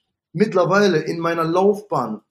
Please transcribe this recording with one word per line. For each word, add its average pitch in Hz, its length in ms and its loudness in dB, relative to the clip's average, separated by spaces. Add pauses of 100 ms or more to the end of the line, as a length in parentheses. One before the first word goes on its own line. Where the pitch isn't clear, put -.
(320)
mittlerweile 185 640 2
in 165 200 -6
meiner 170 260 -2
Laufbahn 165 760 -2 (100)